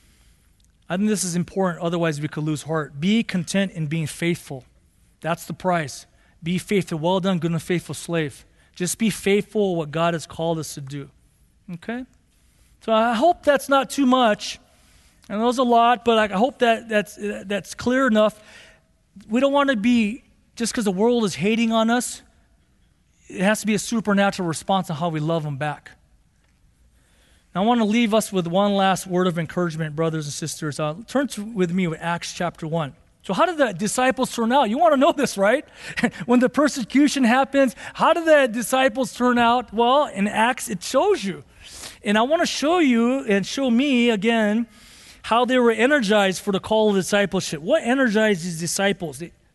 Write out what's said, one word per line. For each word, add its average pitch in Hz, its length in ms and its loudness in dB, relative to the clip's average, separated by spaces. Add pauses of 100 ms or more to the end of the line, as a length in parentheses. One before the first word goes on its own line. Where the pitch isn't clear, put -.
(880)
I 170 80 -4
think 208 140 0
this 202 140 -2
is 175 120 -4
important, 175 480 -2
otherwise 165 380 -2
we 151 40 -4
could 147 160 -6
lose 151 200 -4
heart. 151 380 -6
Be 208 220 2
content 190 500 -2
in 160 140 -6
being 156 200 -4
faithful. 156 580 -6 (560)
That's 165 240 -6
the - 80 -10
prize. 170 540 -4 (360)
Be 175 140 -4
faithful. 175 420 -2
Well 180 220 0
done, 185 180 0
good 165 140 -2
and 160 100 -4
faithful 165 320 -4
slave. 160 520 -6 (280)
Just - 240 -6
be 226 120 2
faithful 202 680 0
what 151 140 -4
God 165 240 0
has 156 120 -6
called 165 320 -4
us 151 160 -10
to 151 60 -14
do. 139 300 -12 (640)
Okay? 233 300 -10 (760)
So - 120 -2
I 226 220 2
hope 320 300 2
that's 285 240 2
not 269 220 2
too 277 160 0
much. 247 520 2 (680)
I 202 80 -8
know 226 120 0
it's 240 100 0
a 277 40 4
lot, 233 420 4
but 226 140 4 (140)
I - 20 -4
hope 233 240 0
that 226 300 0
that's, 208 320 -2
that's 202 540 -8
clear 262 340 0
enough. 214 340 2 (840)
We 214 100 0
don't 269 140 2
wanna 277 240 2
be, 226 480 0 (320)
just 233 180 -4
'cause 233 100 -2
the 208 60 0
world 226 340 2
is 185 120 -2
hating 226 360 0
on 226 180 2
us, - 320 -2 (1080)
it 196 140 -6
has 208 180 2
to - 60 -6
be 214 80 2
a 196 40 0
supernatural 196 680 0
response 185 420 -2
on 165 60 -6
how 170 120 -2
we 156 120 -4
love 160 240 -2
them 147 120 -6
back. 147 360 -10 (1600)
Now, 175 80 -2
I 208 40 0
wanna 240 180 2
leave 214 300 2
us 214 180 0
with 185 140 -2
one 196 280 0
last 190 320 0
word 185 200 0
of 170 120 -2
encouragement, 160 560 -4
brothers 160 320 -2
and 143 60 -10
sisters. 151 480 -8
Uh, 151 140 -4 (120)
turn 277 220 -2
to, 208 160 -10
with 202 260 -2
me 185 160 0
with 156 140 -4
Acts 170 320 -6
chapter 170 340 -6
one. 156 280 -4 (280)
So 196 120 -4
how 285 100 2
did 349 140 -2
the 262 140 2
disciples 233 640 -2
turn 226 160 -2
out? 254 200 2
You 233 80 -2
wanna 311 180 4
know 294 160 4
this, - 240 -2
right? 214 280 2 (320)
<laughs> - 300 -4
When 247 140 4
the 247 80 4
persecution 277 760 2
happens, 269 540 2 (180)
how 277 200 4
did 339 100 -4
the 294 280 6
disciples 254 600 0
turn 247 260 2
out? 240 340 2
Well, 247 340 4
in 196 200 -2
Acts, 220 420 0
it 208 140 -6
shows 320 400 0
you. 180 220 -8 (580)
And 208 140 2
I 214 60 4
wanna 311 240 2
show 330 320 0
you 254 480 2
and 202 200 0
show 269 240 -2
me 240 400 2
again 220 560 2 (560)
how 233 220 2
they 254 140 2
were 240 120 4
energized 214 720 2
for - 80 -6
the 190 100 0
call 220 300 2
of 202 60 2
discipleship. 190 640 0
What 247 220 0
energized 220 600 2
these 170 160 -6
disciples? 175 600 -4
They, 160 140 -14 (220)